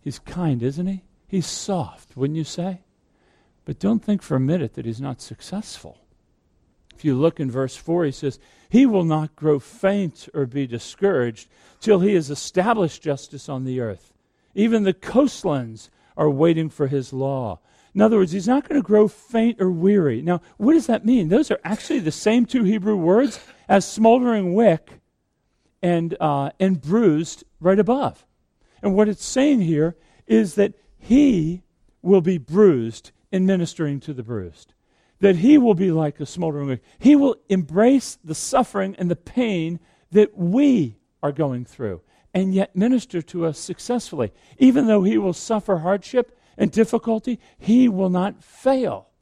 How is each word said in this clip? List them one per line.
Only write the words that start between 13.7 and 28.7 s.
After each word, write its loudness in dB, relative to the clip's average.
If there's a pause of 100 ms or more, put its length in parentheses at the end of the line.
earth. -8 (420)
Even 2
the 0
coastlands -2 (260)
are 0
waiting 0
for -4
his -6
law." -6 (340)
In 2
other 4
words, 2
he's -6
not 0
gonna 0
grow 4
faint -2
or 0
weary. 2
Now, -4 (160)
what 2
does 2
that -2
mean? 2
Those 2
are -4
actually -6
the -4
same 0
two -2
Hebrew 0
words 0 (280)
as 2
smoldering 2
wick 0 (840)
and, 0
uh, -2 (100)
and 0
bruised 0 (160)
right 2
above. -2 (560)